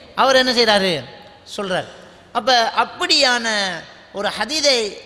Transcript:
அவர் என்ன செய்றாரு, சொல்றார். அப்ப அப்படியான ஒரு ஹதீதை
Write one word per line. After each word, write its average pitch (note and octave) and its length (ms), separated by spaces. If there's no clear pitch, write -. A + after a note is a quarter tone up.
அவர் C4 200
என்ன B3+ 160
செய்றாரு, G3+ 520
சொல்றார். F3+ 280
அப்ப A#3 460
அப்படியான A3+ 960
ஒரு G3 260
ஹதீதை B3 680